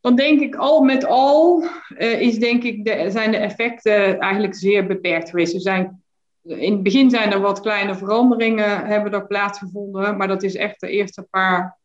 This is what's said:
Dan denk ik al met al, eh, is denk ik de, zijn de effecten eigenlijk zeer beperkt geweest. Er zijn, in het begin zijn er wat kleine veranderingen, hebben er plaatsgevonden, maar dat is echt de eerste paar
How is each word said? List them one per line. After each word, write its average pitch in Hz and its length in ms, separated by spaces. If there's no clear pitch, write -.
Dan 247 160
denk 285 240
ik 269 140
al 294 280
met 262 240
al, 302 580
eh, 226 240
is 226 180
denk 240 240
ik 214 220
de, 202 260
zijn 220 200
de 220 60
effecten 208 840
eigenlijk 196 360
zeer 196 320
beperkt 170 440
geweest. 170 240
Er 185 60
zijn, 185 420
in 165 300
het 202 100
begin 247 280
zijn 214 220
er 196 80
wat 196 200
kleine 202 340
veranderingen, 214 920
hebben 208 260
er 196 140
plaatsgevonden, 202 920
maar 196 120
dat 190 140
is 190 120
echt 208 260
de 180 80
eerste 196 340
paar 185 640